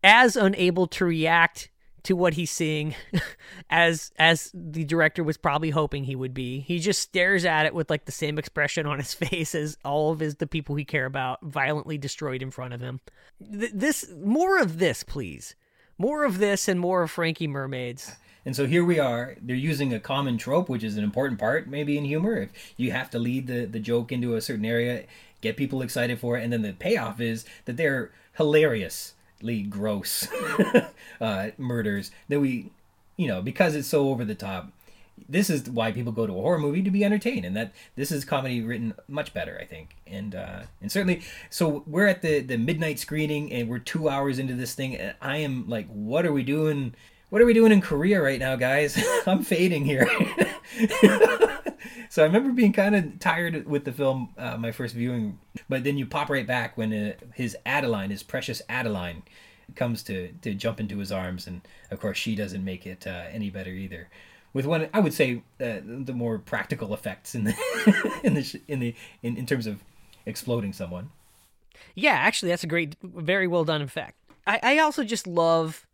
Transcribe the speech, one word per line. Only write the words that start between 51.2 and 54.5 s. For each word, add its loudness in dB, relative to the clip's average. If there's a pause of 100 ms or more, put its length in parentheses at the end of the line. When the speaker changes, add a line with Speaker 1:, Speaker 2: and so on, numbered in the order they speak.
Speaker 2:
So 4
I 10
remember 4
being 6
kinda 4
tired -2
with -2
the -6
film, -2
uh, -6